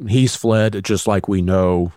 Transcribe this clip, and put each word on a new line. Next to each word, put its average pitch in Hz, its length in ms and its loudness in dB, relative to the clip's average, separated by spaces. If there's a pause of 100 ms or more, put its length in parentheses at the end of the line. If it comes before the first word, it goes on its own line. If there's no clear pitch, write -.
he's 123 300 2
fled 110 480 0
just 101 220 -2
like 101 220 0
we 98 140 0
know 90 540 0